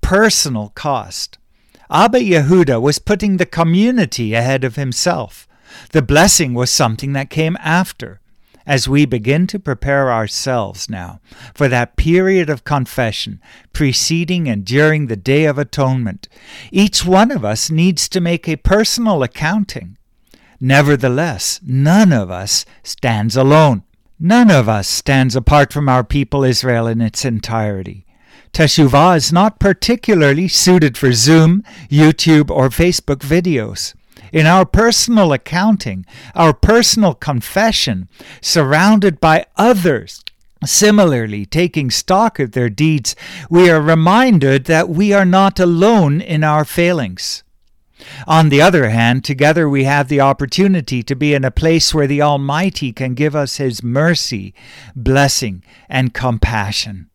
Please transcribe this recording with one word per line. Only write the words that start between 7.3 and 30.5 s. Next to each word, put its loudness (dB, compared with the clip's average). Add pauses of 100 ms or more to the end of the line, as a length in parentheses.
came -4
after. -6 (440)
As -2
we 2
begin -2
to -8
prepare -2
ourselves -6
now -14 (340)
for -2
that -2
period 2
of -6
confession -6 (320)
preceding -2
and -4
during 0
the -6
Day 0
of 0
Atonement, -4 (420)
each 0
one 4
of -6
us -4
needs 0
to -4
make -4
a -4
personal 0
accounting. -6 (640)
Nevertheless, 0
none 2
of -2
us -6 (160)
stands -4
alone. 4 (360)
None 4
of 4
us -2
stands 0
apart 2
from -2
our 0
people -2
Israel 0
in -2
its -4
entirety. -6 (480)
Teshuvah 4
is -2
not 2
particularly 0
suited 2